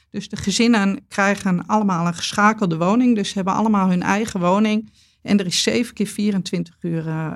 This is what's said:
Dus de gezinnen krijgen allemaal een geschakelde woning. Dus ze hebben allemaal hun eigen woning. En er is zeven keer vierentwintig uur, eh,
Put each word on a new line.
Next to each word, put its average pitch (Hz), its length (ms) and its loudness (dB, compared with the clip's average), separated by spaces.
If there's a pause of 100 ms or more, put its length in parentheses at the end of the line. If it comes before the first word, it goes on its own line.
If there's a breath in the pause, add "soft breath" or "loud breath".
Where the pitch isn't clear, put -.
Dus 202 200 -10
de - 80 -12
gezinnen 202 680 2
krijgen 196 580 0
allemaal 196 420 0
een 175 60 0
geschakelde 208 640 0
woning. 226 380 2
Dus 196 120 -2
ze - 80 -8
hebben 190 180 -2
allemaal 208 360 2
hun 180 140 2
eigen 208 360 -2
woning. 214 520 2 (300 soft breath)
En 202 180 2
er 196 60 -2
is - 180 -2
zeven 240 300 -2
keer 202 140 -4
vierentwintig 190 760 -4
uur, 165 260 -4
eh, 160 280 -4